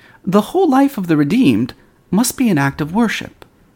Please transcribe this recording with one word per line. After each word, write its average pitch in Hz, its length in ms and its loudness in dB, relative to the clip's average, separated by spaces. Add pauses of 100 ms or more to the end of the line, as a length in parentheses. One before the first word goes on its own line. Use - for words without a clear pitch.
(280)
The 202 260 0
whole 359 160 2
life 269 300 2
of 185 80 -6
the 165 100 2
redeemed 147 560 0 (380)
must 208 260 0
be 240 140 0
an 170 80 0
act 139 240 -2
of 151 120 -8
worship, - 520 -4 (300)